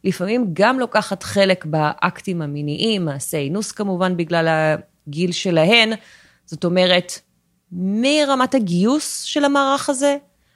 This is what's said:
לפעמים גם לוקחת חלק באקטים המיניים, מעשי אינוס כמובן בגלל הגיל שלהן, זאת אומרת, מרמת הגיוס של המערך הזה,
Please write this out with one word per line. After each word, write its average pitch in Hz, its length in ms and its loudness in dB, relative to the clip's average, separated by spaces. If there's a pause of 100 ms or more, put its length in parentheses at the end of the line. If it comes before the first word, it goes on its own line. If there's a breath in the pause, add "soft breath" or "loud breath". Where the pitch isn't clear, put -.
לפעמים 202 500 -2
גם 233 260 2
לוקחת 214 440 -2
חלק 190 420 2
באקטים 156 760 -2
המיניים, 151 640 -2
מעשי 143 320 -6
אינוס 156 340 -4
כמובן 185 460 -2
בגלל 160 580 2 (320)
הגיל 170 240 -2
שלהן, 190 640 4 (520 soft breath)
זאת 160 200 -8
אומרת, 180 540 2 (520)
מרמת 254 840 0
הגיוס 214 680 0
של 285 240 -2
המערך 277 440 0
הזה, 285 280 0 (380)